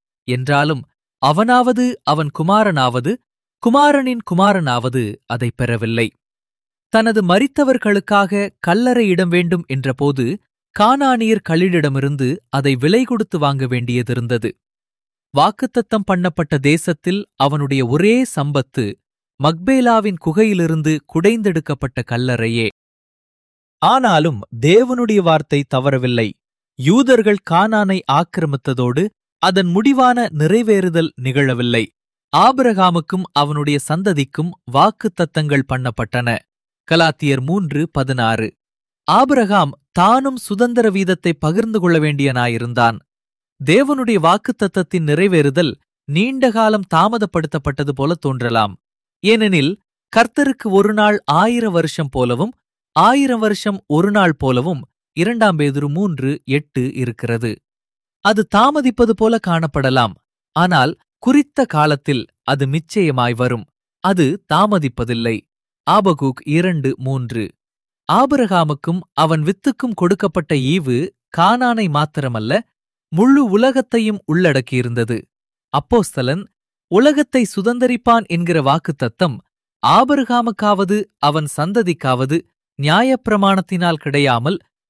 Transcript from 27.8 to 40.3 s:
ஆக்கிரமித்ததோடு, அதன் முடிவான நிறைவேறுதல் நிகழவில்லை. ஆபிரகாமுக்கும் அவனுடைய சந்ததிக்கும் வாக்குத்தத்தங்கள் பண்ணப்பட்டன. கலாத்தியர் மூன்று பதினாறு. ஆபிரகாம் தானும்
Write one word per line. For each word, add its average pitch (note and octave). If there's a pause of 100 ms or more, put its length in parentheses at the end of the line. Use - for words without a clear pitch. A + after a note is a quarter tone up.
ஆக்கிரமித்ததோடு, C#3 (400)
அதன் F#3
முடிவான B3
நிறைவேறுதல் F3+
நிகழவில்லை. B2 (480)
ஆபிரகாமுக்கும் F#3
அவனுடைய D3
சந்ததிக்கும் D#3+ (180)
வாக்குத்தத்தங்கள் D3+
பண்ணப்பட்டன. B2 (520)
கலாத்தியர் D#3
மூன்று D#3
பதினாறு. A#2 (600)
ஆபிரகாம் G#3 (200)
தானும் B3+